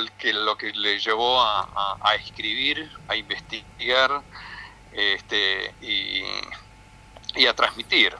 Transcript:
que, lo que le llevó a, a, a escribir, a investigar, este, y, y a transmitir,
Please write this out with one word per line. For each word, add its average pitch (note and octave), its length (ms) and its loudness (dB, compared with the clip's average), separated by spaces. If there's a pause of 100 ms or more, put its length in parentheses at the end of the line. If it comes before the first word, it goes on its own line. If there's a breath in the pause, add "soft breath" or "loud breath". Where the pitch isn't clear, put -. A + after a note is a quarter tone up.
(180)
que, A#2 160 0
lo G#2+ 240 0
que G#2+ 160 -6
le G#2 260 0
llevó A#2 420 4
a, G#2 200 4
a, G2 400 -2
a G#2+ 140 4
escribir, C3+ 760 -4 (160)
a G#2 80 -2
investigar, A#2+ 1040 0 (720 loud breath)
este, G2+ 880 0
y, G2 420 -4 (1120 loud breath)
y C3 120 6
a A#2 80 4
transmitir, A2 640 2